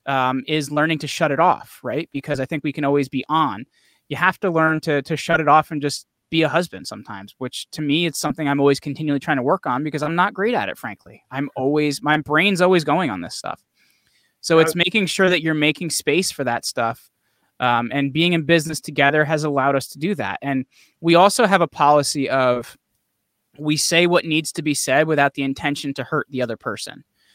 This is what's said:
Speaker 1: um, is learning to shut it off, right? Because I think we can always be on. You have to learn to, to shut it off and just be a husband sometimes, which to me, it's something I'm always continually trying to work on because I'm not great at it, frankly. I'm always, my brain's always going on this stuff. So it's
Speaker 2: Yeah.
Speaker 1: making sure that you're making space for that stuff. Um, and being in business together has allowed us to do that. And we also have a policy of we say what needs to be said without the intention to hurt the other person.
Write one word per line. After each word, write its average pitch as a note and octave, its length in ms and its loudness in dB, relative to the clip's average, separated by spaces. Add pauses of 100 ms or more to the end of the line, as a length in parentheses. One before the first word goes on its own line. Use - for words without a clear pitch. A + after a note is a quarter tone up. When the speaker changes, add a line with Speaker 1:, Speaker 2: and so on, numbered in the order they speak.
Speaker 1:
um, C3 400 0
is D3+ 240 -2
learning D#3 260 0
to C#3+ 100 -8
shut D#3 240 -2
it C#3 80 0
off, - 440 0
right? C3+ 280 -6
Because C#3 280 -6
I C3 60 -4
think D3 180 -6
we D3 100 -4
can D3 100 -6
always C#3+ 240 2
be C3 220 -6
on. C#3 360 0 (440)
You C#3 80 -8
have F3 220 2
to G3 100 -2
learn D#3+ 320 2
to, D3 220 0
to E3 120 -6
shut E3 240 0
it D3+ 80 -4
off D3+ 240 6
and D3+ 100 -4
just C#3+ 260 -6 (240)
be D#3+ 100 2
a D#3 80 2
husband D#3+ 380 -4
sometimes, G#2 500 -14
which - 340 -10
to - 120 -10
me, D3+ 240 0
it's D3+ 120 -6
something D3+ 300 -4
I'm C#3+ 100 0
always C#3 200 4
continually C#3+ 400 -4
trying C#3+ 180 -2
to B2+ 60 -4
work D#3 240 -2
on C3 160 -2
because D3+ 180 -6
I'm D3+ 140 -4
not F#3 180 0
great A3 220 -2
at G#2 140 -4
it, - 80 -8
frankly. - 520 -16
I'm C3+ 260 -6
always, C#3+ 460 0
my D3+ 160 0
brain's E3+ 440 0
always F3+ 220 4
going D3+ 280 0
on F#2 100 -6
this E2+ 140 -12
stuff. - 280 -10 (800)
So E3 140 2
it's D#3+ 180 4
Speaker 2:
Yeah. F3 80 0
Speaker 1:
making F#3 220 0
sure F#3 240 2
that F3 140 0
you're D#3+ 100 0
making D3+ 380 0
space - 400 -2
for - 140 -6
that A#2+ 200 -2
stuff. - 460 -6 (480)
Um, A#2+ 340 0
and C#3 180 -2
being E3+ 220 2
in E3 80 0
business D#3 400 2
together C#3+ 420 2
has D3+ 200 -2
allowed C#3 320 0
us C3 140 -2
to - 100 -18
do F3+ 160 -2
that. G2+ 260 -4
And C3+ 240 -2 (340)
we E3+ 140 4
also G3 320 6
have F#3+ 160 4
a D#3+ 60 2
policy D3 600 2
of B2 480 0 (840)
we D3+ 180 0
say E3+ 300 2
what F3 180 2
needs D#3 280 -2
to - 80 -8
be D3+ 120 -2
said C#3+ 340 2
without C#3+ 280 2
the C#3+ 80 -4
intention C#3 520 -4
to C3+ 80 -6
hurt D3 260 -4
the C3 120 -6
other A#2 160 -4
person. - 460 -10 (320)